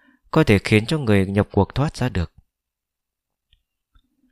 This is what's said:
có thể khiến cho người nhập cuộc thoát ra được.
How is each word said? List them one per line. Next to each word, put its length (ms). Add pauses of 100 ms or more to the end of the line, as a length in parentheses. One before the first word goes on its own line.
(300)
có 140
thể 140
khiến 280
cho 120
người 280
nhập 260
cuộc 220
thoát 220
ra 120
được. 240 (2000)